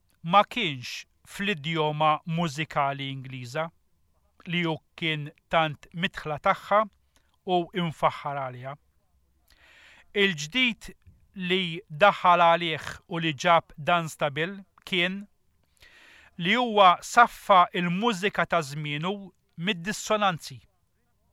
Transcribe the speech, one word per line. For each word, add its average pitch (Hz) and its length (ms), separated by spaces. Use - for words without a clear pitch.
ma 185 200
kienx 147 600
fl-idjoma 156 880
mużikali 143 880
Ingliża, 131 560
li 175 180
hu 160 140
kien 156 320
tant 156 400
mitħla 165 480
tagħha 196 400
u 180 140
infaħħar 151 640
għaliha. 131 340
Il-ġdid 196 800
li 180 520
daħħal 175 560
għalih 170 460
u 165 80
li 165 160
ġab 165 400
Dunstable 165 880
kien 185 400
li 175 160
huwa 208 460
saffa - 720
il-mużika 185 720
ta' 170 160
żmienu 147 480
mid-dissonanzi. 185 1080